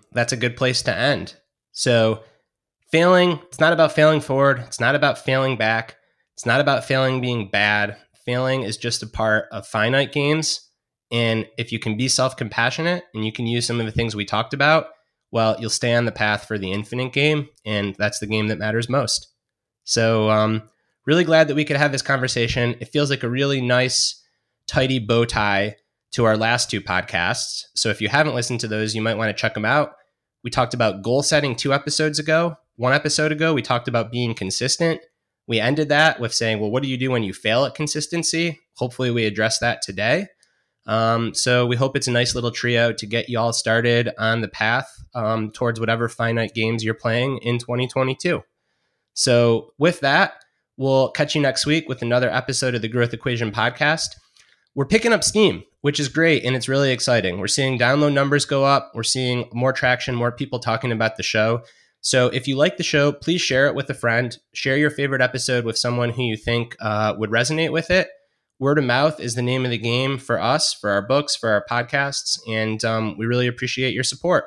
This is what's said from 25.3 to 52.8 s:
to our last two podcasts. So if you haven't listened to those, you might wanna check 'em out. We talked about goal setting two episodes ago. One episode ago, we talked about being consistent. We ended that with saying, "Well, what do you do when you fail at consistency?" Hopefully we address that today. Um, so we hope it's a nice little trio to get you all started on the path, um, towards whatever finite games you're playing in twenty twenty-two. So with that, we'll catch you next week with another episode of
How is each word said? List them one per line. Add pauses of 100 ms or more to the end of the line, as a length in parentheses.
to
our
last
two
podcasts. (100)
So
if
you
haven't
listened
to
those,
you
might
wanna
check
'em
out. (500)
We
talked
about
goal
setting
two
episodes
ago. (180)
One
episode
ago,
we
talked
about
being
consistent. (460)
We
ended
that
with
saying,
"Well,
what
do
you
do
when
you
fail
at
consistency?" (160)
Hopefully
we
address
that
today. (580)
Um,
so
we
hope
it's
a
nice
little
trio
to
get
you
all
started
on
the
path, (260)
um,
towards
whatever
finite
games
you're
playing
in
twenty
twenty-two. (720)
So
with
that, (340)
we'll
catch
you
next
week
with
another
episode
of